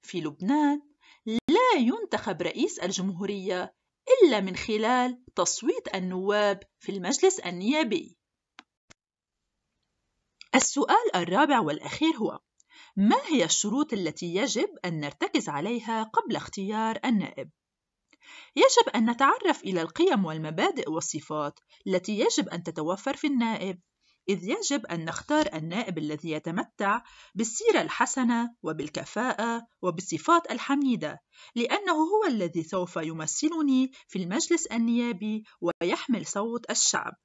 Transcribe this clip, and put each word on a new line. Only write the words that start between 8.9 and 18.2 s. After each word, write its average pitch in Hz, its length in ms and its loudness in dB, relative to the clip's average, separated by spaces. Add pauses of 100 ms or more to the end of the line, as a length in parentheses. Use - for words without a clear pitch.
السؤال 381 600 4
الرابع 220 440 4
والأخير 151 560 -2
هو: - 240 -4 (560)
ما 220 300 6
هي 269 180 2
الشروط 240 500 0
التي 175 420 -4
يجب 247 340 0 (160)
أن 165 140 -4
نرتكز 175 500 -2
عليها 220 540 -4
قبل 247 320 -2
اختيار 214 680 -4
النائب؟ 180 440 -2 (1040)